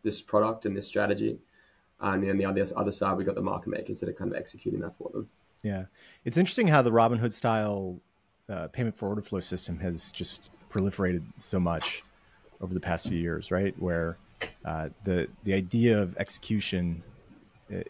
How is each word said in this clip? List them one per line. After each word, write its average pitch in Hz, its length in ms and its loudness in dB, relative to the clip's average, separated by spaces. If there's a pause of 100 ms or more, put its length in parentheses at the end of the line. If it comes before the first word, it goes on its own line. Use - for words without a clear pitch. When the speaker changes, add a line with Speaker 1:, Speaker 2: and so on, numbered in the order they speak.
Speaker 1:
this 104 180 -2
product 107 460 2
and 98 100 -2
this 98 100 -6
strategy. 104 520 0 (640)
And 98 240 2
then 98 120 2
the 98 80 4
other, 98 180 2 (120)
other 101 160 0
side, 95 260 2
we've 95 80 0
got 98 80 0
the 98 80 -2
market 98 260 -2
makers 104 320 -6
that 98 80 -2
are - 60 -6
kind 98 160 -4
of - 80 -4
executing - 420 -6
that 87 160 -6
for - 140 -10
them. 110 180 -6 (340)
Speaker 2:
Yeah. 98 220 -2 (400)
It's 139 140 0
interesting 190 300 4
how 151 120 8
the 120 120 6
Robinhood 117 420 4
style, 104 640 0 (480)
uh, 87 200 -6
payment 117 280 -2
for 101 120 -4
order 104 120 -2
flow 95 200 -4
system 87 400 -6
has 87 300 -4
just - 380 -8 (240)
proliferated 92 500 0 (160)
so - 220 -2
much 85 420 0 (580)
over 92 120 -6
the 90 80 -2
past 85 280 -2
few 87 100 0
years, 85 320 -4
right? 95 280 0
Where, 85 380 0 (480)
uh, 80 240 -4 (160)
the, 90 240 2 (160)
the 98 80 2
idea 104 480 4
of 90 160 -2
execution 87 840 -2 (680)
i-, 92 200 -6